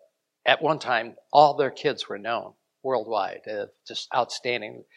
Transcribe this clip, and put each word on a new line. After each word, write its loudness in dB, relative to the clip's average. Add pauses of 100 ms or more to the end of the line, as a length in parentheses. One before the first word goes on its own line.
(440)
at 2
one 2
time, -2 (180)
all 8
their 2
kids -4
were -8
known -6 (300)
worldwide, -2 (100)
uh, -6 (200)
just -12
outstanding, -4 (120)